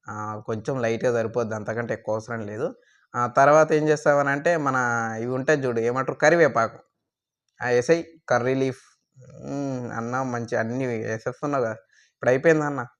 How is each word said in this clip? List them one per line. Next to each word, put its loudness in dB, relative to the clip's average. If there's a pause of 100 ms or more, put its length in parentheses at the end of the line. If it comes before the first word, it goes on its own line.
ఆ, -10
కొంచెం -6
లైట్గా 0
సరిపోద్ది, -2
అంతకంటే -6
ఎక్కువ -6
అవసరం -8
లేదు. -8 (400)
ఆ 0
తర్వాత 6
ఏం 2
చేస్తావనంటే 2
మన 0 (440)
ఇవి -4
ఉంటాయి 0
చూడు, 0
ఏమంటారు, -2
కరివేపాకు. 4 (800)
ఆ, -4
వేసేయ్, 2 (240)
కర్రీ 2
లీఫ్. -2 (600)
ఉమ్, -6
అన్న -4
మంచి -4
అన్నీ -2
వేసేస్తున్నావు -4
కదా. -4 (280)
ఇప్పుడు -2
అయిపోయింది 4
అన్న. -4 (140)